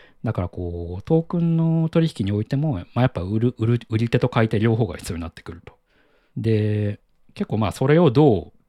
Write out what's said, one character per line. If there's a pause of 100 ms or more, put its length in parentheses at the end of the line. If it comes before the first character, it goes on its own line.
(220)
だ
か
ら
こ
う、
ト
ー
ク
ン
の
取
引
に
お
い
て
も、
ま (120)
あ、
や
っ
ぱ
売
る、
売
る、
売
り
手
と
買
い
手
両
方
が
必
要
に
な
っ
て
く
る
と。 (600)
で、 (340)
結
構
ま
あ、
そ
れ
を
ど (160)